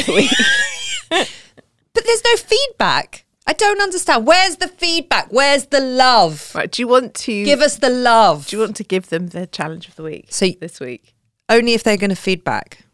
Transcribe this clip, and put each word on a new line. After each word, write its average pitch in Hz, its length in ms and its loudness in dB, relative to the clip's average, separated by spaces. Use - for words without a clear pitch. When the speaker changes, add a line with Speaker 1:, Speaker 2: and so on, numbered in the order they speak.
Speaker 1:
the - 80 -2
week. 214 180 2
<laughs> 339 180 -2
Speaker 2:
But 440 120 -2
there's 453 180 2
no 466 120 4
feedback. 440 880 -2
I 311 60 0
don't 415 280 0
understand. 339 460 -2
Where's 359 300 4
the 359 100 -6
feedback? 330 640 -4
Where's 277 360 2
the 277 120 0
love? 254 720 2
Speaker 1:
Right, - 180 -6
do - 100 -6
you 247 60 -4
want 247 280 2
to 208 280 -6
Speaker 2:
Give 285 180 4
us 285 160 2
the 262 120 0
love. 226 580 4
Speaker 1:
Do - 100 -8
you 214 40 0
want 220 140 -4
to 214 80 -10
give 185 260 -4
them 175 200 -4
the 175 180 -10
challenge 160 400 -10
of - 80 -20
the 160 80 -18
week 156 260 -14
Speaker 2:
So - 160 -2
y- 180 140 -2
Speaker 1:
this 165 200 -14
week? 123 360 -16
Speaker 2:
Only 233 240 2
if 214 80 0
they're 208 160 2
gonna 196 180 -2
feedback. - 800 -6